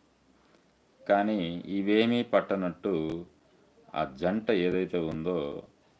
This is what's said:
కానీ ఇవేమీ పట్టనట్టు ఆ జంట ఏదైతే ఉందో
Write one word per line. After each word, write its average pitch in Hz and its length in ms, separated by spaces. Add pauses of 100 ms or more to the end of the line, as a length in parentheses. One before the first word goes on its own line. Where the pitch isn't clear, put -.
(1080)
కానీ 101 560
ఇవేమీ 107 580
పట్టనట్టు 87 1000 (720)
ఆ 78 80
జంట 90 480
ఏదైతే 90 460
ఉందో 80 640 (360)